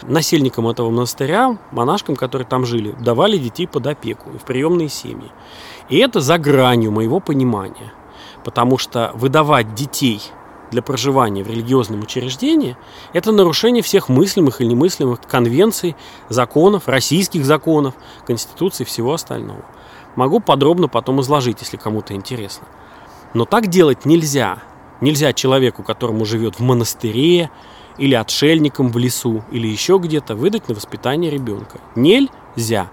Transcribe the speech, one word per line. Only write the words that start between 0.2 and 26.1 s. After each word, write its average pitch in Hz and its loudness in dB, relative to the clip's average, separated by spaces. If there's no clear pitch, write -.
этого 117 -2
монастыря, 143 0
монашкам, 147 -2
которые 127 -6
там 127 -2
жили, 113 -4
давали 127 2
детей 147 -6
под 127 -6
опеку 127 -8
и 123 -16
в - -20
приемные 156 -2
семьи. - -12
И 135 0
это 233 2
за 156 2
гранью 127 4
моего 113 0
понимания. 113 -2
Потому 123 2
что - -4
выдавать 131 2
детей 123 -2
для 120 -2
проживания 123 0
в 98 -10
религиозном 113 -2
учреждении – 131 -2
это 180 0
нарушение 208 4
всех - 0
мыслимых 151 2
и 123 2
немыслимых 123 0
конвенций, 151 0
законов, 156 2
российских 143 0
законов, 147 2
конституции - -6
и - -10
всего 120 -4
остального. 110 -10
Могу 139 2
подробно 160 2
потом 131 -2
изложить, 127 0
если - -12
кому-то 107 -6
интересно. 101 -12
Но 180 0
так 220 2
делать 165 4
нельзя. 139 2
Нельзя 143 2
человеку, 131 0
которому 110 -4